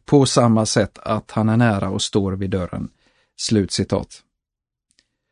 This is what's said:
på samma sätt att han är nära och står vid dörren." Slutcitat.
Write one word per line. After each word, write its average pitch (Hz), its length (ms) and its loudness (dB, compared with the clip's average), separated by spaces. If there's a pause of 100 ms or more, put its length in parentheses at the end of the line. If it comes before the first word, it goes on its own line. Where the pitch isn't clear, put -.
på 139 220 4
samma 113 400 2
sätt - 320 -2
att - 320 -6
han 110 180 0
är 110 80 2
nära 101 340 0
och 101 120 -4
står 98 300 -2
vid 95 180 -6
dörren." 92 380 -6 (480)
Slutcitat. - 840 -2 (1080)